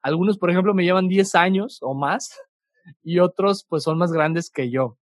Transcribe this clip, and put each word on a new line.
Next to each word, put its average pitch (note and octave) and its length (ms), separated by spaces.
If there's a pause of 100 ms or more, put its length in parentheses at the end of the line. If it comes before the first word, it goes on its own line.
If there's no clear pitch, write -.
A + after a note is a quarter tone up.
Algunos, F3+ 340
por F3 140
ejemplo, F#3+ 240
me F#3 80
llevan F#3 240
diez F#3+ 260
años F#3+ 480
o C3+ 140
más, C#3+ 420 (680)
y E3+ 160
otros, F#3+ 480
pues, D#3 160
son D#3+ 140
más E3+ 140
grandes E3 380
que B2+ 200
yo. B2+ 340